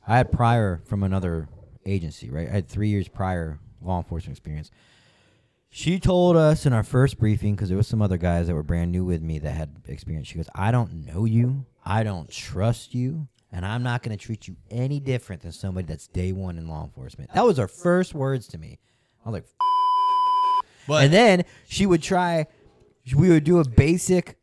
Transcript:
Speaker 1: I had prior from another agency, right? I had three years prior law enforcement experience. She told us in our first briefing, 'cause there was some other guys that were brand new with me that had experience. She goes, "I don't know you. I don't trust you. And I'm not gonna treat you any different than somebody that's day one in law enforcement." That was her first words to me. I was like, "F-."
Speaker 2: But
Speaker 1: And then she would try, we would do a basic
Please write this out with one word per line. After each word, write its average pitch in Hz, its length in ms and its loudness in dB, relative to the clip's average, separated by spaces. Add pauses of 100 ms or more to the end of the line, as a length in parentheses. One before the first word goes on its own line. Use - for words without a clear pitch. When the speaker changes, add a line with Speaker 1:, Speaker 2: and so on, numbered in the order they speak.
Speaker 1:
I 120 120 4
had 123 120 2
prior 117 540 2
from 101 180 -2
another 90 460 -2 (380)
agency, 90 440 -6
right? 78 180 -6
I - 40 -6
had 98 160 -2
three 107 220 -2
years 98 180 0
prior 85 500 -4 (240)
law 90 160 -2
enforcement 82 400 -8
experience. 76 320 -10 (1000)
She 180 280 -2
told 180 380 6
us 156 300 6
in 135 60 4
our 113 120 2
first - 340 2
briefing, 104 380 2
'cause 98 120 -4
there 92 80 0
was 104 120 2
some 110 120 0
other 95 160 2
guys 87 300 2
that 87 80 0
were 76 80 -2
brand 85 300 -2
new 92 120 0
with 87 180 0
me 80 180 -4
that 73 160 -6
had 78 140 -6 (180)
experience. 73 400 -10
She - 80 -12
goes, 82 180 -8
"I 98 160 -2
don't 85 340 -2
know 82 200 -4
you. 123 420 0 (180)
I 110 200 0
don't 92 260 -6
trust - 640 -4
you. 135 320 -4 (240)
And 90 160 -8
I'm 117 160 -4
not 123 220 -4
gonna 110 120 -8
treat - 300 -10
you 92 80 -16 (160)
any 135 300 -4
different 123 420 -6
than 85 80 -12
somebody 92 380 -6
that's 78 180 -12
day 92 260 -4
one 92 260 -8
in 82 100 -10
law 78 160 -8
enforcement." - 500 -16
That 208 100 2
was 208 140 4
her 104 80 0
first 180 480 0
words 135 340 -4
to - 100 -16
me. - 200 -18 (460)
I - 60 -10
was - 20 -6
like, 107 120 -10
"F-." 988 1200 0 (220)
Speaker 2:
But 147 180 2
Speaker 1:
And 143 80 6
then 190 320 6 (220)
she - 200 -2
would 175 160 4
try, 175 440 0 (680)
we 170 140 6
would 160 120 6
do 175 160 4
a 147 100 2
basic 165 760 2